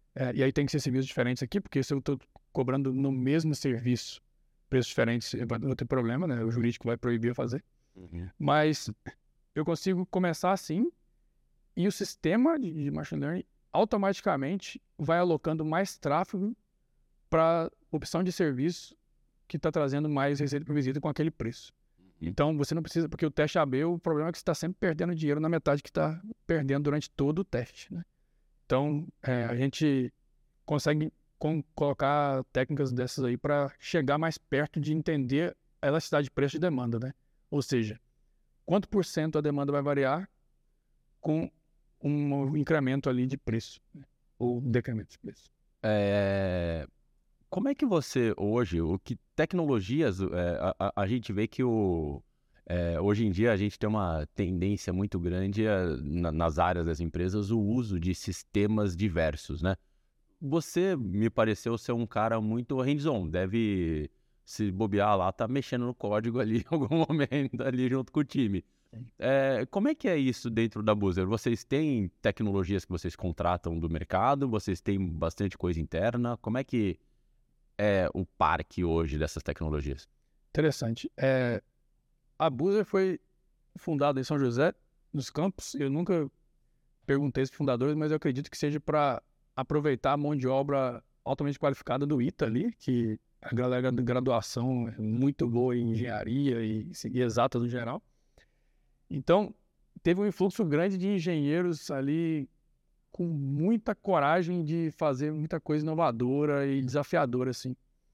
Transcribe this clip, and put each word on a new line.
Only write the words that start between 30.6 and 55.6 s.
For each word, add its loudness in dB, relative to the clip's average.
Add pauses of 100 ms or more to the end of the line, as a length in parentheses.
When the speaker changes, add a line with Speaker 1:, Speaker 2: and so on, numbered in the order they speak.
Speaker 1:
consegue 0 (260)
com-, 0 (100)
colocar 0
técnicas 0
dessas -2
aí 0
pra 0
chegar 0
mais -2
perto -2
de -2
entender 0 (260)
a 0
elasticidade 2
de -10
preço 0
e -2
demanda, 0
né? -6 (360)
Ou 0
seja, 0 (680)
quanto 0
por 2
cento -2
a 2
demanda 0
vai 0
variar 0 (920)
com -2 (540)
um 0
incremento 2
ali 2
de -2
preço, -6 (160)
né? -20 (340)
Ou 0
decremento -2
de -20
preço. -16 (320)
Speaker 2:
É... 2 (640)
Como -2
é 0
que 0
você 2
hoje, 2
o 0
que -8 (160)
tecnologias, 0
é, 0 (340)
a, 0
a, -2
a 0
gente -2
vê 0
que -4
o, 0 (440)
é, -2
hoje 2
em 2
dia 4
a 2
gente -2
tem 0
uma 0
tendência 0
muito -2
grande 0